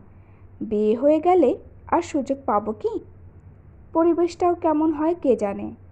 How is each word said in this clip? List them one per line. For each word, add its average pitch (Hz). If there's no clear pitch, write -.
বিয়ে 214
হয়ে 285
গেলে 349
আর 339
সুযোগ 269
পাবো 214
কি? 415
পরিবেশটাও 339
কেমন 320
হয় 311
কে 277
জানে। 208